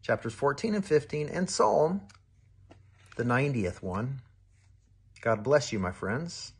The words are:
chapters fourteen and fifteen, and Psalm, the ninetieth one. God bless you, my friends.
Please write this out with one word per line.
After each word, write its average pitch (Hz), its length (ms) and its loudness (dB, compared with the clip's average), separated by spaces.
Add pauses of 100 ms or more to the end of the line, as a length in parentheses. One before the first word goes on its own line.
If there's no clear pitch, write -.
chapters 113 320 -2
fourteen 143 420 0
and 196 100 0
fifteen, 151 440 0
and 180 200 -2
Psalm, 185 580 2 (1080)
the 113 80 -2
ninetieth 135 580 0
one. 110 400 -6 (1000)
God 110 220 0
bless 139 280 2
you, 107 80 -2
my 92 120 -2
friends. 131 680 -6